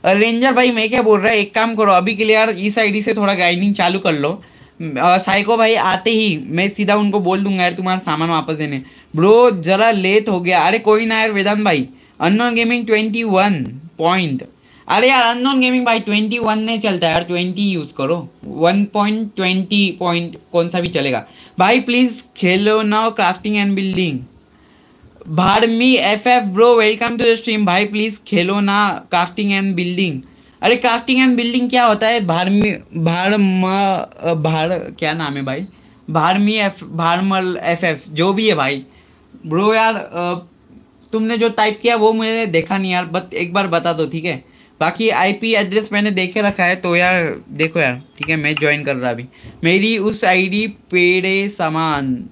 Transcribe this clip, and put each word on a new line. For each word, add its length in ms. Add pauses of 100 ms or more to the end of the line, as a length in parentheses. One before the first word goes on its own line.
अरे 160
Ranger 320
भाई 180
मैं 200
क्या 120
बोल 180
रहा 120
है, 60
एक 160
काम 200
करो 180
अभी 240
के 80
लिए 120
यार 140
इस 280
आईडी 240
से 120
थोड़ा 200
grinding 400
चालू 240
कर 140
लो। 300 (600)
अ, 160
साइको 380
भाई 180
आते 360
ही 360
मैं 220
सीधा 260
उनको 260
बोल 220
दूंगा 200
यार 100
तुम्हारा 260
सामान 320
वापस 240
देने। 280 (340)
ब्रो 340
जरा 400
late 380
हो 120
गया। 200
अरे 180
कोई 280
ना 140
यार 100
वेदांत 340
भाई, 240 (320)
Unknown 340
Gaming 320
ट्वेंटी 360
वन 580 (180)
point। 480 (420)
अरे 200
यार 140
Unknown 380
Gaming 240
भाई 160
ट्वेंटी 380
वन 200
नहीं 220
चलता 280
यार, 160
ट्वेंटी 460
यूज़ 280
करो, 300 (160)
वन 400
point 520
twenty 640
point 380 (140)
कौन 160
सा 120
भी 80
चलेगा। 380 (320)
भाई 220
please 440 (120)
खेलो 460
ना 280
crafting 460
and 180
building। 460 (1080)
भारमी 680
एफ़एफ़ 500
bro, 380
welcome 380
to 60
the 160
stream। 240
भाई 200
please 400
खेलो 340
ना 480
crafting 400
and 260
building। 380 (500)
अरे 140
crafting 480
and 160
building 300
क्या 140
होता 240
है? 180
भारमी, 440 (260)
भारम-, 680
अ, 720
भार-, 640
क्या 160
नाम 200
है 80
भाई? 240 (440)
भारमी 420
F, 320
भारमल 760
एफ़एफ़, 460
जो 240
भी 160
है 60
भाई। 300 (600)
Bro 280
यार, 220
अ, 380 (760)
तुमने 260
जो 100
type 340
किया 140
वो 160
मुझे 340
देखा 320
नहीं 140
यार, 220
but 200
एक 180
बार 140
बता 260
दो, 140
ठीक 180
है? 200 (360)
बाकी 280
आईपी 460
address 380
मैंने 180
देखे 320
रखा 220
है 120
तो 200
यार 440 (100)
देखो 300
यार, 220 (160)
ठीक 100
है, 80
मैं 180
ज्वाइन 300
कर 120
रहा 140
अभी। 140 (400)
मेरी 340
उस 260
आईडी 420
पेड़े 840
समान। 840